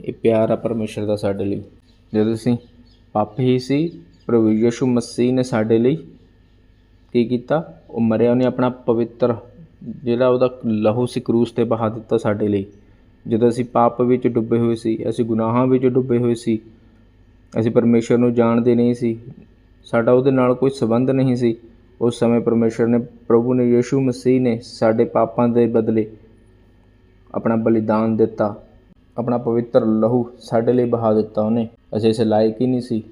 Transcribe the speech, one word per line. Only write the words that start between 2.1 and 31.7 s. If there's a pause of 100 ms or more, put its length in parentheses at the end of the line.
ਜਦੋਂ
ਅਸੀਂ (560)
ਪਾਪੀ
ਹੀ
ਸੀ, (260)
ਪ੍ਰਭੂ
ਯਿਸੂ
ਮਸੀਹ
ਨੇ
ਸਾਡੇ
ਲਈ (1200)
ਕੀ
ਕੀਤਾ?
ਉਹ
ਮਰਿਆ,
ਉਹਨੇ
ਆਪਣਾ
ਪਵਿੱਤਰ (680)
ਜਿਹੜਾ
ਉਹਦਾ
ਲਹੂ
ਸੀ
ਕਰੂਸ
'ਤੇ
ਬਹਾ
ਦਿੱਤਾ
ਸਾਡੇ
ਲਈ। (640)
ਜਦੋਂ
ਅਸੀਂ
ਪਾਪ
ਵਿੱਚ
ਡੁੱਬੇ
ਹੋਏ
ਸੀ,
ਅਸੀਂ
ਗੁਨਾਹਾਂ
ਵਿੱਚ
ਡੁੱਬੇ
ਹੋਏ
ਸੀ, (1000)
ਅਸੀਂ
ਪਰਮੇਸ਼ਰ
ਨੂੰ
ਜਾਣਦੇ
ਨਹੀਂ
ਸੀ, (680)
ਸਾਡਾ
ਉਹਦੇ
ਨਾਲ
ਕੋਈ
ਸੰਬੰਧ
ਨਹੀਂ
ਸੀ, (460)
ਉਸ
ਸਮੇਂ
ਪਰਮੇਸ਼ਰ
ਨੇ,
ਪ੍ਰਭੂ
ਨੇ,
ਯਿਸੂ
ਮਸੀਹ
ਨੇ
ਸਾਡੇ
ਪਾਪਾਂ
ਦੇ
ਬਦਲੇ (1200)
ਆਪਣਾ
ਬਲੀਦਾਨ
ਦਿੱਤਾ, (540)
ਆਪਣਾ
ਪਵਿੱਤਰ
ਲਹੂ
ਸਾਡੇ
ਲਈ
ਬਹਾ
ਦਿੱਤਾ
ਉਹਨੇ। (300)